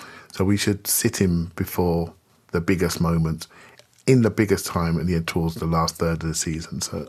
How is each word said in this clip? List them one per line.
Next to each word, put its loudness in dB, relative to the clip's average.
So -2
we 2
should -2
sit 0
him 2
before 0
the 0
biggest 0
moment, 0
in 6
the 4
biggest 2
time, 0
and -2
yet 0
towards -2
the -6
last 0
third -2
of -2
the -4
season. -6
So -6